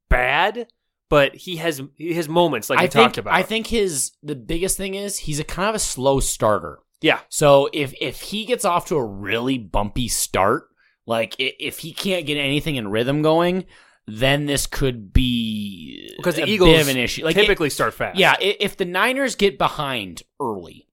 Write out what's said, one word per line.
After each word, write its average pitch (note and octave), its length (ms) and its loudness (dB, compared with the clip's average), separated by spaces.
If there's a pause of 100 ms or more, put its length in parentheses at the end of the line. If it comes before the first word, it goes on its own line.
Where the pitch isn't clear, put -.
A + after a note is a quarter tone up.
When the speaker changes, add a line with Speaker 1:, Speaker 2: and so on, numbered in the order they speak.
Speaker 1:
bad, E3 600 0 (420)
but C#3 260 4
he F3+ 220 -10
has, D#3 240 -4 (160)
he E3 160 -6
has D#3+ 160 -4
moments D#3 400 2
like C3+ 100 2
Speaker 2:
I E3+ 40 4
Speaker 1:
we F3+ 40 2
Speaker 2:
think, - 200 6
Speaker 1:
talked - 100 -2
about. G#2 160 -2
Speaker 2:
I F3+ 100 2
think A3 240 -4
his, G3 440 -2 (120)
the D3 140 -6
biggest E3+ 400 -4
thing F#3+ 180 -6
is G3+ 240 -8
he's D3+ 220 -4
a - 20 -4
kind F3+ 240 -4
of A3 80 -2
a G#3 40 -4
slow C3+ 420 0
starter. F#2+ 580 0 (220)
Speaker 1:
Yeah. D3+ 260 4
Speaker 2:
So C#3+ 460 6
if, C#3 260 -4
if C3+ 220 -8
he G#3+ 240 -6
gets A#3+ 180 -2
off F3 240 0
to F3+ 80 -2
a C3 100 0
really G#2+ 520 -2
bumpy G#2 500 -2
start, G2+ 640 0 (360)
like, A2+ 360 -2
i-, C3 180 -2
if C#3+ 200 -8
he D#3+ 120 -12
can't F3+ 340 -4
get D3 120 -2
anything C#3+ 400 -2
in A2 100 -6
rhythm B2 340 0
going, F3 440 2 (420)
then C3 380 0
this C#3+ 220 0
could A#2+ 440 -4 (340)
be F2 720 -8
Speaker 1:
Because F3 180 -2
the - 80 -2
Speaker 2:
a - 20 -2
Speaker 1:
Eagles F#3 240 6
Speaker 2:
bit D#3+ 120 8
of D3 80 2
an C3 80 0
issue. B2 260 -2
Like, D#3+ 120 0
it G3+ 60 4
Speaker 1:
typically F#3 280 2
start A#2+ 240 -2
fast. A2+ 240 -4
Speaker 2:
Yeah, E3 220 6
i-, G3 200 0
if G3+ 180 -4
the F#3+ 80 -2
Niners A3+ 500 -2
get G3+ 220 2
behind B2+ 680 -4 (180)
early, F#2+ 520 -8